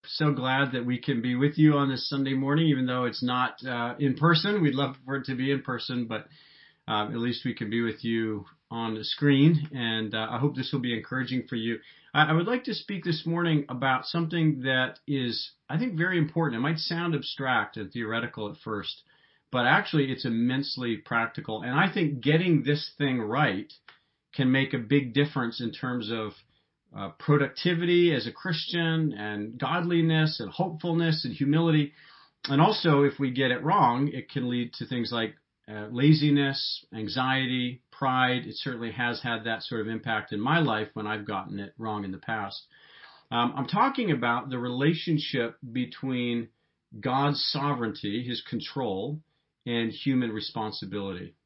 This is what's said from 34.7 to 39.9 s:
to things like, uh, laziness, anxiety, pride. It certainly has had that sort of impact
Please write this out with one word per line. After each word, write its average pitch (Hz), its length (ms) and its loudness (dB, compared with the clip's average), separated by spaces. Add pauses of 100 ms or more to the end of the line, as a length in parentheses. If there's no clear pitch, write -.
to 120 100 -8
things 120 260 -4
like, 113 240 -2 (320)
uh, 107 240 -10
laziness, 143 960 4 (100)
anxiety, 127 840 -2 (100)
pride. 127 540 0
It - 100 -10
certainly 117 360 -8
has 120 300 -2
had 117 220 -4
that 113 200 -4
sort 113 180 -6
of 107 80 -4
impact 113 420 -4